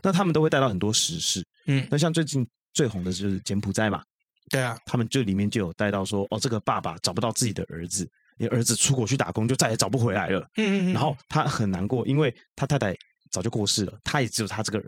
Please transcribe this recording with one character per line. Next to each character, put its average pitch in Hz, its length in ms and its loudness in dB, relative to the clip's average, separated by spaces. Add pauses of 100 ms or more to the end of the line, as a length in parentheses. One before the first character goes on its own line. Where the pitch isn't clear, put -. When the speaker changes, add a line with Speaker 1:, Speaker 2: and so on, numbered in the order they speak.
Speaker 1:
那 190 100 2
他 185 120 2
们 170 80 2
都 156 100 4
会 156 80 2
带 151 80 2
到 131 100 4
很 101 80 -2
多 104 160 0
时 85 280 -2
事。 - 260 -2 (200)
Speaker 2:
嗯。 135 240 2
Speaker 1:
那 147 60 2
像 160 160 2
最 165 100 2
近 135 240 -2 (280)
最 147 120 4
红 101 160 -4
的 92 80 -2
就 98 200 -2
是 95 100 -2
柬 98 180 -4
埔 104 140 -2
寨 110 160 0
嘛。 98 140 -4 (480)
Speaker 2:
对 135 100 0
啊。 120 240 -2
Speaker 1:
他 - 140 -2
们 117 100 0
就 135 140 2
里 98 120 0
面 101 140 2
就 110 180 -2
有 82 60 -8
带 104 180 0
到 98 140 -2
说， 98 260 -2
哦， 107 80 -2
这 131 120 -2
个 110 100 0
爸 107 200 0
爸 82 180 -6
找 98 140 -4
不 101 80 -2
到 113 120 0
自 - 140 0
己 104 60 -4
的 90 180 -6
儿 85 180 -10
子， 92 180 -4 (320)
因 113 80 -2
为 - 80 -2
儿 117 80 2
子 113 140 2
出 - 180 4
国 120 120 2
去 123 100 2
打 87 160 0
工 110 160 0
就 131 80 2
再 123 140 2
也 113 60 0
找 104 120 2
不 107 80 2
回 117 160 4
来 92 160 0
了。 92 120 0 (160)
Speaker 2:
嗯， 196 340 2
嗯， - 0 -
嗯。 - 20 2
Speaker 1:
然 117 100 2
后 151 140 0 (120)
他 156 160 2
很 117 260 0
难 92 180 -2
过， 123 180 0
因 135 120 2
为 139 160 2 (200)
他 - 120 -2
太 143 120 2
太 101 160 0 (360)
早 95 100 -4
就 101 80 -4
过 107 180 0
世 98 200 0
了， - 180 -12
他 151 160 0
也 117 80 0
只 - 140 -4
有 98 60 -2
他 110 140 -6
这 - 80 -4
个 107 180 -2